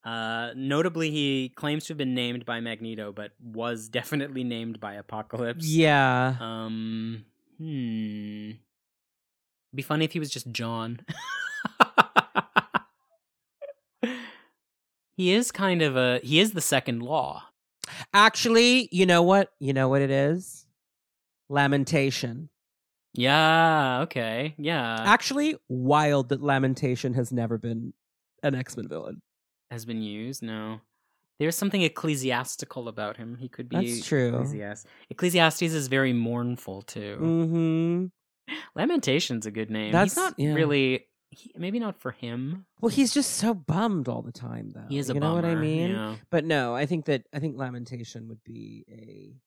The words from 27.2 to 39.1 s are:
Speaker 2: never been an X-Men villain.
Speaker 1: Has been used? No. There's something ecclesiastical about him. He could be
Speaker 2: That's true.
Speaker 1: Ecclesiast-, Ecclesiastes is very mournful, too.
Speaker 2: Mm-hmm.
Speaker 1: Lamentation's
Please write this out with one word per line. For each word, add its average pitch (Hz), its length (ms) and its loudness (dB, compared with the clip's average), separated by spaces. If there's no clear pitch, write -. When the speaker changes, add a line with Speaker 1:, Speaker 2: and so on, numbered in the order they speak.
Speaker 2:
never 117 240 -2
been 113 380 -6
an 139 120 0
X-Men 123 340 -8
villain. - 340 -10
Speaker 1:
Has 113 160 -12
been 113 160 -6
used? 110 400 -8
No. 110 400 -8
There's 160 160 0
something 196 240 0
ecclesiastical 131 1080 -2
about 107 300 -8
him. 117 240 -12
He 123 80 -12
could 123 220 -12
be 151 60 -2
Speaker 2:
That's 120 300 -2
true. 123 280 2
Speaker 1:
Ecclesiast-, 123 520 -6
Ecclesiastes 170 540 4
is 160 260 -2
very 135 240 4
mournful, 117 720 -2
too. 104 400 -10
Speaker 2:
Mm-hmm. 165 1300 0
Speaker 1:
Lamentation's 151 720 0